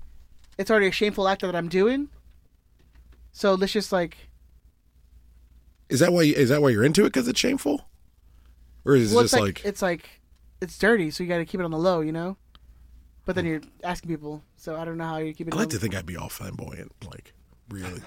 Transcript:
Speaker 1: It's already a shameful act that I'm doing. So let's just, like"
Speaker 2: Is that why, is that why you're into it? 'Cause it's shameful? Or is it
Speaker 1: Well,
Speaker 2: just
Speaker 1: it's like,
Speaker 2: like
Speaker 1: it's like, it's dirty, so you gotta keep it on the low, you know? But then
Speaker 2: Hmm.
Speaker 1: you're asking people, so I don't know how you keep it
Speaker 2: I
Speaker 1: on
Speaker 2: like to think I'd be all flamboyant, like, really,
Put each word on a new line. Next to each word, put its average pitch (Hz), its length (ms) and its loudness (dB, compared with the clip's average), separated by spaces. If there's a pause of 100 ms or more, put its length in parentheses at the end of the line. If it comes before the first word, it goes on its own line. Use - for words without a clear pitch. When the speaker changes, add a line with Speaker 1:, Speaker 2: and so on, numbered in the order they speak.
(580)
Speaker 1:
It's 196 140 -2
already 202 160 6
a 180 40 0
shameful 202 360 0
act 196 140 0
that 180 140 -2
I'm 170 120 -4
doing. 233 400 2 (1300)
So 196 220 2
let's 196 180 0
just, 202 180 -2
like" 175 260 -2 (1700)
Speaker 2:
Is 127 100 2
that 175 140 6
why, 175 100 4
is 143 260 4
that 147 120 4
why 139 80 6
you're 110 140 4
into 165 220 6
it? - 80 0
'Cause 247 140 0
it's - 120 -2
shameful? 277 480 -2 (1000)
Or 139 100 6
is 117 160 4
it 220 40 4
Speaker 1:
Well, 240 80 8
Speaker 2:
just 220 100 0
Speaker 1:
it's 240 80 4
like, 196 180 0
Speaker 2:
like - 60 -8
Speaker 1:
it's 202 160 -6
like, 175 400 -6 (400)
it's 180 160 -10
dirty, 196 340 2
so 180 120 -8
you 175 60 -6
gotta 170 160 -2
keep 185 140 -6
it 180 40 -2
on 165 80 -4
the 156 60 -4
low, 175 240 2
you 156 100 -2
know? 170 260 -6 (880)
But 180 100 -4
then 175 100 -2
Speaker 2:
Hmm. 165 60 -2
Speaker 1:
you're 151 100 -4 (220)
asking 175 260 -6
people, 151 340 -10 (120)
so 160 200 -12
I 165 100 -8
don't 165 120 -8
know 165 80 -8
how 160 120 -6
you 156 160 -6
keep 160 140 -12
it 156 60 -6
Speaker 2:
I 156 40 -2
Speaker 1:
on 202 60 0
Speaker 2:
like - 60 -4
to 113 100 -4
think 98 160 -4
I'd 87 100 -8
be 85 120 -12
all - 120 -12
flamboyant, - 640 -14 (140)
like, - 280 -20 (360)
really, 92 380 -12